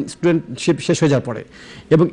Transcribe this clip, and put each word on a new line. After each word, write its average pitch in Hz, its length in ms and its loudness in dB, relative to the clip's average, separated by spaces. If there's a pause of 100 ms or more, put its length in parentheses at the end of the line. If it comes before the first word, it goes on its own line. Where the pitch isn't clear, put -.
studentship 165 720 -2
শেষ - 220 -2
হয়ে 156 100 2
যাওয়ার 120 240 -2
পরে। 110 100 -12 (460)
এবং 170 220 4